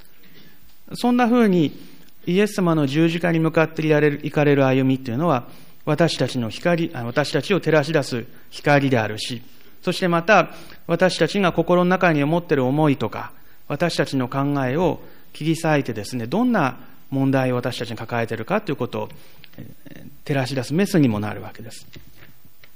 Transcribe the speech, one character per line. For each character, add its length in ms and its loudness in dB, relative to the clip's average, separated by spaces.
そ 160 0
ん 60 4
な 120 4
ふ 40 4
う 160 6
に、 280 4
イ 140 2
エ 60 4
ス 80 -8
様 200 2
の 120 4
十 220 4
字 120 -2
架 120 2
に 80 2
向 120 2
か 120 4
っ 60 2
て 120 -4
い 60 0
ら 120 6
れ 100 4
る、 120 -4
行 100 -6
か 120 2
れ 100 6
る 120 6
歩 220 4
み 80 4
っ 20 -14
て 120 -8
い 40 -4
う 20 -4
の 120 0
は、 200 0
私 320 2
た 120 0
ち 100 -4
の 120 -2
光、 440 0
あ、 100 -8
私 280 -2
た 100 0
ち 120 -2
を 60 2
照 100 -2
ら 140 4
し 80 -2
出 100 2
す 220 -4
光 400 4
で 80 4
あ 80 2
る 120 -8
し、 240 -8
そ 100 0
し 80 -6
て 80 2
ま 140 2
た、 280 6
私 320 2
た 100 4
ち 120 0
が 120 4
心 320 4
の 60 4
中 220 4
に 100 2
思 160 2
っ 40 0
て 120 0
い 20 6
る 80 2
思 260 4
い 60 2
と 140 -4
か、 220 -10
私 280 -2
た 100 2
ち 100 -4
の 120 0
考 260 -2
え 100 -2
を 240 0
切 120 -10
り 60 2
裂 280 2
い 60 0
て 80 -6
で 120 -6
す 120 -8
ね、 100 -4
ど 180 0
ん 80 2
な 240 2
問 200 2
題 220 2
を 40 0
私 220 -4
た 80 -6
ち 40 -10
に 60 -8
抱 260 -2
え 40 0
て 80 -6
い 20 -2
る 80 -8
か 160 0
と 120 -4
い 20 -2
う 20 -2
こ 120 -4
と 140 -6
を、 60 -8
え 80 -14
ー、 140 -16
照 100 -2
ら 120 2
し 80 -6
出 100 -2
す 100 -4
メ 120 4
ス 120 2
に 100 8
も 120 0
な 120 -4
る 100 -10
わ 120 -12
け 80 -14
で 80 -14
す。 160 -16